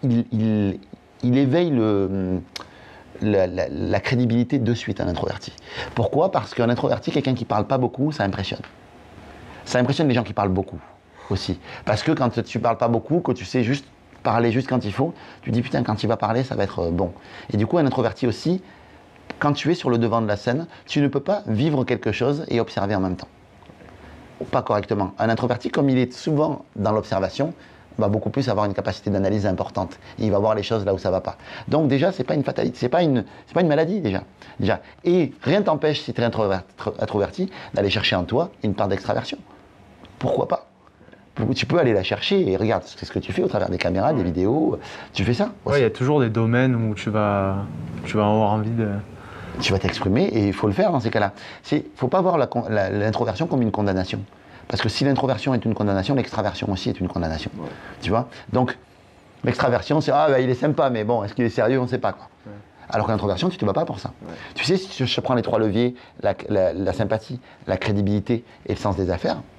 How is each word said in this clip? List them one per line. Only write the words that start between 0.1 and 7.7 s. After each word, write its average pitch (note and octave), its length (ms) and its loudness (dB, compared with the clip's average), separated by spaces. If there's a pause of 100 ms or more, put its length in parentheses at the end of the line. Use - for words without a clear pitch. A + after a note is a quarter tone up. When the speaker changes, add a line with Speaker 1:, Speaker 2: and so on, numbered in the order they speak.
Speaker 1:
il, G#2+ 460 2 (440)
il B2 140 4
éveille D3 340 4
le, G2 680 2 (800)
la, G2 260 4
la, F2 220 -2
la F2+ 320 -2
crédibilité A#2+ 580 0
de A#2 160 2
suite - 260 -6
à F2 40 -2
l'introverti. - 480 -4 (420)
Pourquoi ? D3+ 360 2
Parce C3 240 -2
qu'un A#2+ 160 2
introverti, B2 400 0
quelqu'un C3 240 0
qui A2+ 100 -4
parle G#2 220 0
pas C3+ 100 0